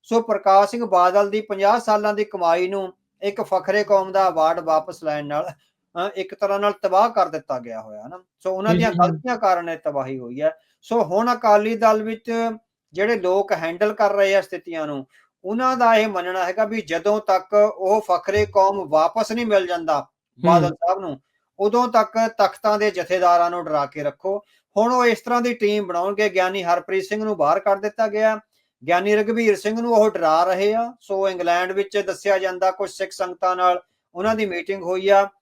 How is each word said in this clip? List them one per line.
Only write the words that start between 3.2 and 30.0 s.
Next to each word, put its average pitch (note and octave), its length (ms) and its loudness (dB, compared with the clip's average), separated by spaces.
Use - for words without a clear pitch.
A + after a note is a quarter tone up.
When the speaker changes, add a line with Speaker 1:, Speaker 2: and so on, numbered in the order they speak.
Speaker 1:
ਇੱਕ G3+ 200 -4
ਫਖਰੇ G3 420 0
ਕੌਮ F#3+ 280 0
ਦਾ F#3+ 160 4
ਅਵਾਰਡ E3 320 2
ਵਾਪਸ D#3 440 -2
ਲੈਣ D3 220 -4
ਨਾਲ, D3+ 240 -4
ਅ, G3+ 100 -6
ਇੱਕ F#3+ 180 -8
ਤਰ੍ਹਾਂ G3 260 -2
ਨਾਲ G#3 120 0
ਤਬਾਹ G3+ 380 2
ਕਰ F#3 180 0
ਦਿੱਤਾ D3 300 -8
ਗਿਆ A#2 220 -12
ਹੋਇਆ A2 280 -18
ਨਾ। F3+ 160 -20
ਸੋ F#3+ 140 -6
ਉਹਨਾਂ G3+ 160 -2
Speaker 2:
ਹੂੰ, - 80 2
Speaker 1:
ਦੀਆਂ A3+ 120 2
Speaker 2:
ਹੂੰ, F3 140 2
ਹੂੰ। E3 100 0
Speaker 1:
ਗਲਤੀਆਂ B3 220 -4
ਕਾਰਨ F3+ 320 0
ਇਹ D#3+ 100 -6
ਤਬਾਹੀ C3+ 400 -6
ਹੋਈ B2 220 -12
ਹੈ। G#3+ 120 0
ਸੋ A3+ 200 0
ਹੁਣ G#3+ 320 0
ਅਕਾਲੀ A3 420 4
ਦਲ A3 260 2
ਵਿੱਚ A3 300 -8
ਜਿਹੜੇ G#3 240 0
ਲੋਕ G3 360 0
ਹੈਂਡਲ E3+ 400 -2
ਕਰ G#3 200 0
ਰਹੇ G3 220 2
ਆ F#3+ 60 4
ਸਥਿਤੀਆਂ E3+ 460 -8
ਨੂੰ, C#3 200 -8
ਉਹਨਾਂ B3+ 320 -2
ਦਾ A#3 200 4
ਇਹ G#3+ 120 2
ਮੰਨਣਾ F#3 360 -4
ਹੈਗਾ F#3 200 -2
ਵੀ G#3+ 160 -4
ਜਦੋਂ G3 400 -2
ਤੱਕ F#3+ 320 0
ਉਹ G3 240 2
ਫਖਰੇ G3+ 460 0
ਕੌਮ G3 420 2
ਵਾਪਸ E3+ 440 0
ਨਹੀਂ A#3+ 140 -4
ਮਿਲ G3 200 2
ਜਾਂਦਾ D#3+ 420 -4
Speaker 2:
ਹੂੰ। F3 80 6
Speaker 1:
ਬਾਦਲ E3+ 160 4
ਸਾਹਿਬ F3+ 320 -2
ਨੂੰ, D3+ 200 -10
ਉਦੋਂ A#3 300 2
ਤੱਕ A3 240 2
ਤਖਤਾਂ G#3 500 0
ਦੇ G#3 120 2
ਜਥੇਦਾਰਾਂ F3 600 2
ਨੂੰ F3 140 -6
ਡਰਾ D3+ 220 -2
ਕੇ D3 160 -12
ਰੱਖੋ। F#3+ 420 -6
ਹੁਣ A#3 160 2
ਉਹ B3 140 2
ਇਸ A3+ 140 2
ਤਰ੍ਹਾਂ A#3+ 200 -2
ਦੀ A#3+ 140 -2
ਟੀਮ G#3 320 -2
ਬਣਾਉਣਗੇ। G3 420 -2
ਗਿਆਨੀ F#3 340 -2
ਹਰਪ੍ਰੀਤ F3 420 -2
ਸਿੰਘ G#3+ 200 -6
ਨੂੰ G#3 120 -4
ਬਾਹਰ D#3 240 2
ਕੱਢ G3 200 0
ਦਿੱਤਾ G#3+ 280 -4
ਗਿਆ, G#3+ 320 0
ਗਿਆਨੀ F#3+ 300 2
ਰਘਬੀਰ G#3+ 400 0
ਸਿੰਘ G#3+ 240 -4
ਨੂੰ A#3 140 -2
ਉਹ G#3+ 160 4